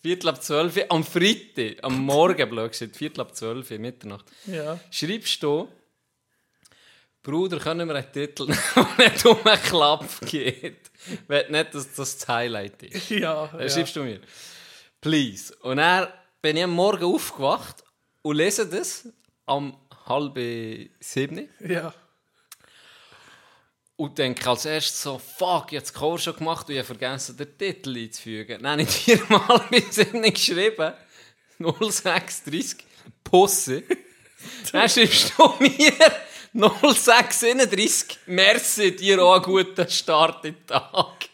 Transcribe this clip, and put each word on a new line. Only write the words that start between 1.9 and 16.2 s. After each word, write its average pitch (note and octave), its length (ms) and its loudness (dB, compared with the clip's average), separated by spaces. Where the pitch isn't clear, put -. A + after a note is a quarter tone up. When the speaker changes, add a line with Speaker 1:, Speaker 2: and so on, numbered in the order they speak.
Speaker 1:
Morgen, D3 460 2
blöd A2+ 220 -6
gesagt, A2+ 240 -12
Viertel D3+ 260 -10
ab - 140 -12
zwölf, A#2 360 -10
Mitternacht. A2 540 -14
Speaker 2:
Ja. D#3+ 340 -10
Speaker 1:
Schreibst G#3 540 -6
du, D#3 240 -2
"Bruder, E3+ 380 -4
können E3 280 -6
wir D#3 80 -6
einen C3 160 -8
Titel C#3+ 360 -8
nehmen, D3 120 -2
<laughs> - 220 2
der A#3+ 140 8
nicht - 140 -6
um A3+ 200 8
einen A3 160 4
Klapp D#3 440 2
geht?" C3 640 -8
Wenn C#3+ 240 -2
nicht, D#3 240 -2
dass C3+ 180 -12
das - 240 -10
das - 100 -12
Highlight A#2 560 -6
ist. - 260 -12
Speaker 2:
Ja, D#3+ 380 -4
Speaker 1:
Dann D#3 140 -14
Speaker 2:
ja. C3 80 -4
Speaker 1:
schreibst C#3+ 260 -4
du D3 80 -8
mir, A2 160 -10
"Please." C#3 600 -2
Und C3 160 -4
dann F3+ 300 2